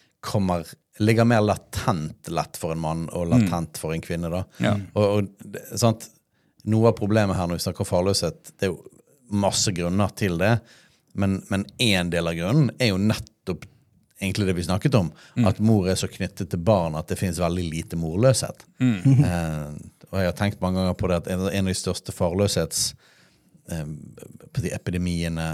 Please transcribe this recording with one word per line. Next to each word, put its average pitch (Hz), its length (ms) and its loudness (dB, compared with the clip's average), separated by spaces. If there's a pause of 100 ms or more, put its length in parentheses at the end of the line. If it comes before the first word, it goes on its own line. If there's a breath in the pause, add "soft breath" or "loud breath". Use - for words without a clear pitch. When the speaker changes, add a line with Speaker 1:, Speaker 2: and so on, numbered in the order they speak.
(220 soft breath)
Speaker 1:
kommer, 92 440 0 (300)
ligger 113 320 4
mer 113 160 6
latent - 840 -2
lett 80 280 -4
for 80 160 -4
en 80 80 -6
mann 80 240 -2
og 85 220 -4
Speaker 2:
Mm. 101 80 2
Speaker 1:
latent 87 420 0
for 80 160 -6
en 82 80 -6
kvinne 85 280 -4
da. 90 100 -2 (160)
Speaker 2:
Ja. 113 160 0 (220)
Speaker 1:
Og, 104 100 2
og 101 240 2 (140)
det, 101 200 -14 (140)
sant? 113 320 0 (560)
Noe 110 260 4
av 113 80 2
problemet 101 400 0
her 90 80 -2
når 85 140 -2
vi - 80 -6
snakker 95 180 -4
om - 20 -10
farløshet, 90 720 -2
det 98 80 -2
er 92 60 0
jo 78 80 -10 (500)
masse 101 420 0
grunner 90 440 0
til 95 220 0
det, 107 180 4 (580 soft breath)
men, 98 220 0 (100)
men 101 180 -2 (140)
en 95 320 2
del 85 160 0
av 85 80 -2
grunnen 104 440 2
er 117 120 2
jo 92 80 0
nettopp - 640 -4 (560)
egentlig 95 300 -2
det 90 100 0
vi 87 80 -4
snakket 123 320 2
om, 82 140 0 (240 loud breath)
Speaker 2:
Mm. 120 100 4
Speaker 1:
at 95 160 4
mor 107 240 4
er 92 80 2
så 90 160 -4
knyttet 92 400 -8
til 95 80 -2
barn 85 400 2
at 78 80 -6
det 92 140 -6
finnes 87 180 -2
veldig 87 320 0
lite 82 260 -6
morløshet. 90 680 0 (180)
Speaker 2:
Mm. 123 400 4
Speaker 1:
Eh, 80 720 -4 (120)
og 92 100 -6
jeg 95 140 0
har 82 60 -4
tenkt 101 260 -2
mange 92 180 0
ganger 92 160 0
på 92 140 -2
det 87 80 2
at 80 100 -8
en, 92 180 -2
en 98 220 -2
av - 0 -
de 92 80 -2
største - 400 -6
farløshets, 92 800 0 (760 soft breath)
eh, 156 140 -6 (680)
på 120 120 -4
de - 80 -4
epidemiene 85 800 -2